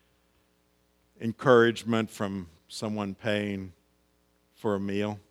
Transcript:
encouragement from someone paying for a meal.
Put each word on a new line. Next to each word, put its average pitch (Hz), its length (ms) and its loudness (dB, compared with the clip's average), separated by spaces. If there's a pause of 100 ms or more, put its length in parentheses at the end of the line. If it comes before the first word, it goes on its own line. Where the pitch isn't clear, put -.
(1200)
encouragement 117 920 4
from 98 400 -6 (160)
someone 107 480 -6
paying 104 580 -4 (800)
for 104 220 -2
a 98 40 -4
meal. 101 520 -4